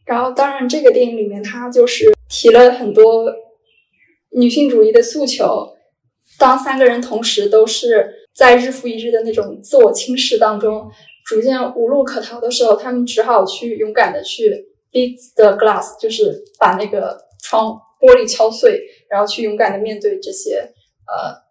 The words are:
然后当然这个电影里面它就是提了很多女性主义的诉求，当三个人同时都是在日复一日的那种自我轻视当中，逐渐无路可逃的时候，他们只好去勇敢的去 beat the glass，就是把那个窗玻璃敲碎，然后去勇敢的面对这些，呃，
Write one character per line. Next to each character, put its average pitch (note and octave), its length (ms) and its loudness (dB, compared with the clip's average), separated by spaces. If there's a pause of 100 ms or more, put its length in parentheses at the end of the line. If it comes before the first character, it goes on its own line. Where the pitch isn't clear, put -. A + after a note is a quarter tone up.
然 A#3+ 180 -4
后 B3+ 100 -4
当 C#4 180 -2
然 C4+ 180 -8
这 D4+ 120 -6
个 C4 100 6
电 B3 160 0
影 A#3 100 -10
里 G#3+ 100 -6
面 G3+ 160 -10
它 A#3+ 260 -12
就 B3 180 2
是 A3 260 2 (160)
提 - 220 2
了 A#3+ 220 8
很 A3 200 -6
多 A3+ 340 4 (1040)
女 B3 180 2
性 C#4+ 200 0
主 A3+ 160 4
义 A3 80 4
的 A#3 100 6
诉 C#4 240 -4
求， - 420 -4 (720)
当 C4 200 4
三 C4+ 200 -6
个 C4 60 4
人 A#3+ 180 2
同 A3+ 200 -8
时 G#3 260 -2
都 A3 180 6
是 A3+ 420 -2 (240)
在 B3 240 6
日 B3 140 -2
复 C4 160 -12
一 A3+ 120 -8
日 A#3 120 -8
的 A3+ 120 0
那 A3+ 100 -6
种 G#3 280 -8
自 - 180 -4
我 G#3+ 140 6
轻 - 240 -6
视 B3+ 220 -4
当 G#3+ 220 0
中， G#3+ 280 -6 (380)
逐 A3 160 -2
渐 B3+ 160 -2 (160)
无 A#3 140 -2
路 C4+ 160 0
可 B3 160 -6
逃 A#3 200 -16
的 A3+ 100 -4
时 B3 140 -2
候， G#3+ 120 4
他 B3 160 -10
们 B3 120 -4
只 A3+ 200 -2
好 A#3 200 2
去 A3+ 340 -8
勇 G#3+ 140 -4
敢 G#3+ 200 0
的 G3 100 -8
去 - 420 -4 (280)
beat B3 260 -2 (160)
the G#3 220 4
glass， G#3 440 -2
就 A3 80 -6
是 G#3+ 340 -4 (160)
把 F#3+ 180 2
那 G#3 100 -6
个 F#3+ 320 -8 (240)
窗 A3 360 -4 (220)
玻 B3+ 160 8
璃 A3+ 100 0
敲 A3 240 0
碎， - 300 0 (300)
然 G3+ 100 -2
后 G#3 60 0
去 A3 160 -8
勇 G#3 140 -4
敢 G#3+ 160 0
的 G3 60 -8
面 G#3+ 220 -8
对 G3+ 200 -4
这 - 100 -14
些， G3 300 -6 (460)
呃， - 300 -10 (140)